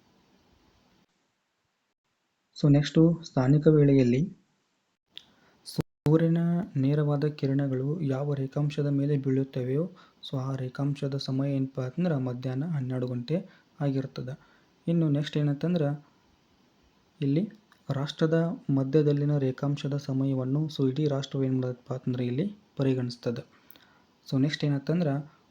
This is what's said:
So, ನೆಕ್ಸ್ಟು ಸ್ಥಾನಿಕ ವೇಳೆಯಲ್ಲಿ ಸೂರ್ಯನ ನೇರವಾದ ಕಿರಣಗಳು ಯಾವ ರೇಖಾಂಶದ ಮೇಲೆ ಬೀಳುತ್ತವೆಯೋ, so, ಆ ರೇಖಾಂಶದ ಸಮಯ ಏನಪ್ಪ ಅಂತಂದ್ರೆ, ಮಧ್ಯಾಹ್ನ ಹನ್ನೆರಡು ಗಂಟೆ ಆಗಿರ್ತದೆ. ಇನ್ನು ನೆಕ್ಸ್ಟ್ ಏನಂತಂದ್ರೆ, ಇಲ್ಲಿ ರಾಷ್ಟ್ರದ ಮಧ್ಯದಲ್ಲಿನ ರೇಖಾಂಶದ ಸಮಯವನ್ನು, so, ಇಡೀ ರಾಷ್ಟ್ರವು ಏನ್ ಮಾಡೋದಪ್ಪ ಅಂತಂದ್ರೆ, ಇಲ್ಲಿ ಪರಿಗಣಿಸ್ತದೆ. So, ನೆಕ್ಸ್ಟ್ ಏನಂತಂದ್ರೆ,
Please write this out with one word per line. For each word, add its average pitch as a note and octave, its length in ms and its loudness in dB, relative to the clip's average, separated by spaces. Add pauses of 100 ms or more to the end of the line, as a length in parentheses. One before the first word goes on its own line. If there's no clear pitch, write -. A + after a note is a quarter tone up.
(2500)
So, D3 160 4
ನೆಕ್ಸ್ಟು D#3+ 520 4
ಸ್ಥಾನಿಕ C#3+ 440 2
ವೇಳೆಯಲ್ಲಿ C#3 680 4 (1300)
ಸೂರ್ಯನ E3 760 0 (380)
ನೇರವಾದ D3 480 0
ಕಿರಣಗಳು C#3 760 -2
ಯಾವ C#3+ 340 -2
ರೇಖಾಂಶದ D3 520 -2
ಮೇಲೆ C#3+ 320 0
ಬೀಳುತ್ತವೆಯೋ, C3+ 720 -2 (400)
so, C3 100 -4
ಆ C3+ 160 -6
ರೇಖಾಂಶದ C#3 600 -4
ಸಮಯ C3+ 400 -2
ಏನಪ್ಪ C3+ 240 -4
ಅಂತಂದ್ರೆ, D3+ 360 -2
ಮಧ್ಯಾಹ್ನ B2+ 480 -4
ಹನ್ನೆರಡು B2+ 420 -4
ಗಂಟೆ B2+ 400 -4 (340)
ಆಗಿರ್ತದೆ. C3+ 580 -4 (500)
ಇನ್ನು E3 200 2
ನೆಕ್ಸ್ಟ್ C#3+ 280 0
ಏನಂತಂದ್ರೆ, D3 680 0 (1160)
ಇಲ್ಲಿ D3 280 0 (420)
ರಾಷ್ಟ್ರದ D3 440 0 (360)
ಮಧ್ಯದಲ್ಲಿನ D3 680 2
ರೇಖಾಂಶದ C#3+ 580 -2
ಸಮಯವನ್ನು, C3+ 720 -2
so, C#3+ 220 0
ಇಡೀ D3 180 0
ರಾಷ್ಟ್ರವು C#3 380 -2
ಏನ್ C3 100 0
ಮಾಡೋದಪ್ಪ B2+ 380 -4
ಅಂತಂದ್ರೆ, B2+ 340 -4
ಇಲ್ಲಿ D#3 300 -2 (200)
ಪರಿಗಣಿಸ್ತದೆ. B2+ 680 -2 (840)
So, C3 120 2
ನೆಕ್ಸ್ಟ್ D3+ 220 -2
ಏನಂತಂದ್ರೆ, D3 680 -2 (180)